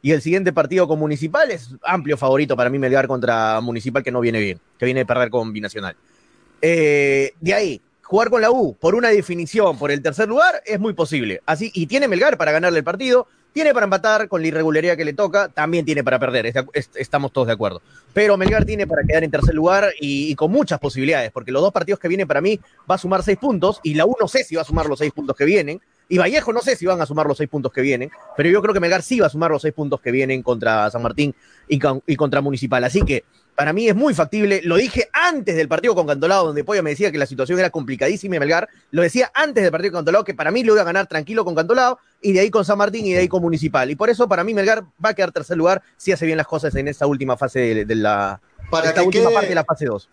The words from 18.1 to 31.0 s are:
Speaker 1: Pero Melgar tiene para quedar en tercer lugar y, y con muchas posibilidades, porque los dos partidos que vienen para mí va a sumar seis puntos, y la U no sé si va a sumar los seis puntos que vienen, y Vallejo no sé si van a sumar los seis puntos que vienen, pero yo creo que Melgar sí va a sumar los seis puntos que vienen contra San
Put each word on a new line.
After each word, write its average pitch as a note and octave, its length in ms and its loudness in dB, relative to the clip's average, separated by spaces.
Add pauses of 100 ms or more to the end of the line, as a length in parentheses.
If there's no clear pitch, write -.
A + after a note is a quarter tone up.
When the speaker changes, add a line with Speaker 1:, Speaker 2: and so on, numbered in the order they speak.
Speaker 1:
Pero G3+ 240 4
Melgar G3 280 2
tiene G#3 220 -4
para D3+ 200 -2
quedar D#3 160 2
en D#3 80 -2
tercer D3+ 240 2
lugar F#3 360 2 (100)
y, C#3+ 320 -4
y - 20 -2
con D#3 160 0
muchas G#3+ 300 0
posibilidades, C3 500 -2
porque B2 220 -10
los C3+ 100 2
dos F#3+ 100 2
partidos F#3 280 -2
que F3 80 -4
vienen F#3 180 -2
para C#3+ 140 0
mí G3+ 180 0 (320)
va F#3 60 2
a - 20 -6
sumar F#3 240 -2
seis G3 160 0
puntos, G3+ 460 0
y D3+ 100 -2
la D#3+ 120 2
U B3 120 0
no G#3+ 80 2
sé B3+ 160 -2
si - 140 -6
va D#3+ 60 -2
a - 20 -4
sumar D#3 220 -2
los C#3 120 -4
seis D3+ 140 -2
puntos C#3 240 -6
que C#3+ 80 0
vienen, E3 360 0 (280)
y F3+ 100 0
Vallejo A#3 340 0
no A#3 80 -2
sé A#3+ 160 0
si - 80 -12
van F3+ 160 0
a D3+ 60 0
sumar D3+ 200 -2
los C#3 120 -2
seis D3+ 100 -2
puntos C3 240 -4
que C3 80 -4
vienen, C3 300 0 (260)
pero D3+ 140 2
yo G3+ 100 6
creo G#3 140 0
que F#3+ 60 0
Melgar F3 220 0
sí - 180 -2
va E3+ 80 4
a - 20 2
sumar D#3+ 220 -2
los C#3+ 100 -2
seis D3+ 100 -2
puntos C#3+ 280 -4
que B2 100 -4
vienen C3 320 0
contra A2 480 0
San A#2 100 -6